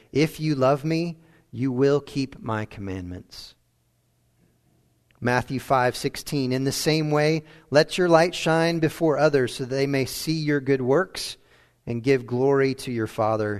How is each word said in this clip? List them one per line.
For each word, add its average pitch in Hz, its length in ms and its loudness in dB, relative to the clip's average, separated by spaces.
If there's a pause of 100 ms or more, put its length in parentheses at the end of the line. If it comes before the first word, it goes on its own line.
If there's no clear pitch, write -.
(140)
"If 156 260 0
you 156 160 -2
love 131 300 2
me, 165 320 -2 (340)
you 127 220 -2
will 139 260 4
keep 139 400 -6
my 107 240 -6
commandments." 95 920 -12 (1600)
Matthew 123 400 -2
five 127 380 0
sixteen, 135 560 -4
"In 131 100 -2
the 135 80 0
same 151 400 0
way, 151 320 2 (260)
let 147 280 2
your 180 100 2
light 170 260 6
shine 165 460 0
before 156 380 0
others 143 380 2
so 135 100 -8
that 123 100 -6
they 139 120 0
may 135 180 0
see - 340 -4
your 147 220 0
good 131 200 0
works 143 540 0 (500)
and 117 160 -6
give 127 240 2
glory 135 500 2
to 131 180 -10
your 110 140 -2
Father 107 520 -2